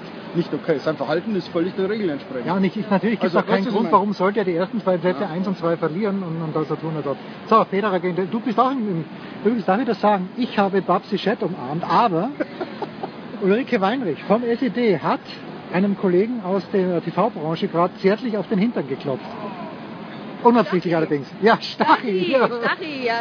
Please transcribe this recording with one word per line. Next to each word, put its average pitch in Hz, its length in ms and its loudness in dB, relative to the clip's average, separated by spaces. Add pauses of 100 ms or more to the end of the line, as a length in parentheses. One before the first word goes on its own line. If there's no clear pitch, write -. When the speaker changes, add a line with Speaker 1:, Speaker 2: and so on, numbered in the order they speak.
(360)
Speaker 1:
nicht 170 180 0
okay. 147 260 0
Sein 151 180 -2
Verhalten 175 380 -2
ist 170 140 -2
völlig 175 260 -2
der 190 140 0
Regel 208 200 -2
entsprechend. 131 380 -6
Speaker 2:
Ja, 185 120 0
nicht, 190 160 2
ich, 214 140 -4
natürlich 196 300 2
gibt's 170 160 0
Speaker 1:
Also, 190 100 2
Speaker 2:
auch - 40 -4
keinen 196 160 2
Speaker 1:
weißt - 20 -
du, - 20 -2
was 208 60 0
Speaker 2:
Grund, 202 120 2
Speaker 1:
ich - 40 -4
meine? 196 100 6
Speaker 2:
warum 208 120 0
sollte 202 260 0
er 196 60 0
die 180 100 0
ersten 190 260 -2
zwei 185 160 2
Sätze 180 260 0
Speaker 1:
Ja. 190 60 -2
Speaker 2:
eins 185 180 -4
und 190 120 -2
zwei 165 180 0
verlieren 190 460 -2
und, 165 180 -4
und 156 140 -4
das 156 140 0
so 156 60 -2
tun, 160 220 -4
als 143 80 -4
ob. 135 120 -4 (300)
So, 220 180 8
Federer 190 340 0
gegen, 180 320 -2
du 226 80 0
bist 220 200 -2
auch 254 120 4
im, 269 60 -2 (120)
im, 165 160 -2 (380)
übrigens 220 220 2
darf 190 140 4
ich 269 60 -2
das 226 160 0
sagen, 196 360 2
ich 240 200 -2
habe 196 240 2
Babsi 190 380 0
Schett 226 240 -2
umarmt, 151 440 -4
aber 202 420 4 (560)
Speaker 1:
<laughs> - 560 -12
Speaker 2:
Ulrike 220 400 2
Weinrich 196 420 0
vom 233 200 2
S 233 180 0
E 254 80 2
D 214 300 4
hat 196 200 0 (540)
einem 196 240 2
Kollegen 208 460 2
aus 185 280 0
der 185 320 2
T-V-Branche 180 640 0
gerade 170 300 2
zärtlich 208 400 2
auf 185 100 -4
den 214 100 0
Hintern 196 300 0
geklopft. - 380 -4 (1160)
Unabsichtlich 208 380 6 (120)
Speaker 3:
Stachy. - 20 4
Speaker 2:
allerdings. 156 320 0 (140)
Ja, 208 200 6
Stachy, 233 640 2
Speaker 3:
Stachy, 339 60 0
Speaker 2:
ja. 247 160 6
Speaker 3:
Stachy, 269 580 -4
ja, 226 160 0